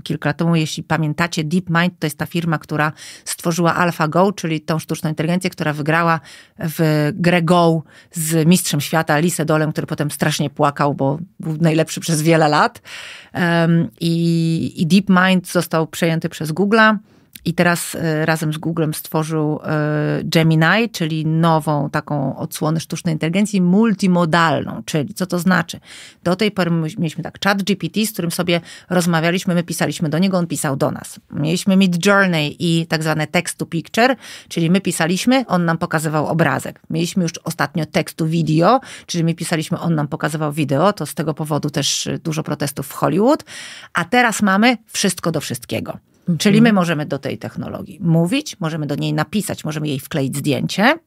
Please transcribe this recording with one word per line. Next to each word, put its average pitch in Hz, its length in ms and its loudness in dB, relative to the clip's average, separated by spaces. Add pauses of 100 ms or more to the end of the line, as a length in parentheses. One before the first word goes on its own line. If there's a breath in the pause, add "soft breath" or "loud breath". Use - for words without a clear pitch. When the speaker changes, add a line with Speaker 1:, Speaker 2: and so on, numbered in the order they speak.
Speaker 1:
kilka - 260 -4
lat 147 80 -4
temu, 170 180 2
jeśli 165 280 -2
pamiętacie, 160 600 -2
DeepMind 175 560 0
to 160 80 -2
jest 147 100 -6
ta - 80 -4
firma, 165 320 -2
która 151 340 -2 (340 loud breath)
stworzyła 170 500 0
AlphaGo, 170 560 2
czyli 160 300 -4
tą 160 180 -2
sztuczną - 300 -4
inteligencję, 170 400 -2
która 151 240 -4
wygrała 160 460 2 (400 loud breath)
w 151 540 0
grę 175 280 2
Go 165 420 4 (280 soft breath)
z 160 360 0
mistrzem 170 340 2
świata, 160 360 0
Lee 165 140 2
Sedolem, 156 400 0
który 151 160 -6
potem 151 240 -4
strasznie 151 380 -2
płakał, 143 440 0
bo 139 260 -2 (200)
był 160 220 -4
najlepszy 160 380 2
przez 160 220 -2
wiele 160 260 4
lat. 160 340 2 (520 loud breath)
Em, 170 560 2 (100)
i, 165 760 0
i 175 120 0
DeepMind 185 640 4
został 165 360 0
przejęty 165 420 -2
przez 160 220 -6
Google'a. 208 460 4 (480 soft breath)
I 170 80 -2
teraz, 170 420 0
e, 156 300 -2
razem 160 280 0
z 156 40 -6
Googlem 160 360 -2
stworzył, 156 680 -2
e, 151 600 -2
Gemini, 160 680 2
czyli 160 340 -4
nową 156 640 2
taką 147 480 -4
odsłonę 160 420 -4
sztucznej 160 360 -4
inteligencji 190 460 0
multimodalną. 175 1200 2
Czyli - 280 -2
co 185 120 -6
to 175 140 -2
znaczy? 175 400 0 (440 loud breath)
Do 170 120 0
tej 208 160 0
pory 180 200 -2
my 165 160 0 (100)
mieliśmy 160 260 -4
tak - 200 -12
Chat 196 200 2
G 196 120 0
P 170 140 -6
T, 214 160 -2
z 214 60 -6
którym 170 200 -4
sobie 170 300 0 (280 loud breath)
rozmawialiśmy, 170 640 0
my 175 80 0
pisaliśmy 165 460 -2
do 151 100 -2
niego, 190 180 0
on 170 100 0
pisał 143 280 -4
do 139 160 0
nas. - 280 -12 (120)
Mieliśmy 180 460 0
Midjourney 180 800 2
i 165 280 0
tak 160 160 -2
zwane 156 240 -2
text - 300 -4
to 156 80 -4
picture, 226 500 0 (320 loud breath)
czyli 165 220 -2
my 190 120 4
pisaliśmy, 185 640 0
on 175 180 0
nam 165 120 0
pokazywał 156 500 -2
obrazek. 147 640 0
Mieliśmy 170 340 -2
już 165 80 -2 (120)
ostatnio 156 420 -4
text - 300 -4
to 165 100 -2
video, 160 540 2 (260 loud breath)
czyli 170 180 -2
my 165 120 0
pisaliśmy, 165 440 -4
on 170 160 0
nam 147 120 -2
pokazywał 151 460 -4
wideo. 151 400 2
To 160 120 -6
z - 80 -12
tego 156 200 -4
powodu 151 360 -4
też, - 380 -4
e, 143 100 -4
dużo 156 260 -4
protestów 143 440 -6
w - 60 -16
Hollywood. 196 500 2 (500 loud breath)
A 170 120 -2
teraz 240 360 2
mamy 214 360 4 (100)
wszystko - 440 -2
do 160 100 -2
wszystkiego. - 560 -8 (220)
Speaker 2:
Mhm. 170 180 -2
Speaker 1:
Czyli 214 240 6
my 233 120 8
możemy 170 320 0
do 139 140 -4
tej 113 180 -8
technologii - 640 -10
mówić, 170 580 2
możemy 156 280 -4
do 143 80 -2
niej 151 180 -2
napisać, 156 520 -4
możemy 151 220 -4
jej 143 120 -4
wkleić 139 380 -4
zdjęcie. 151 680 0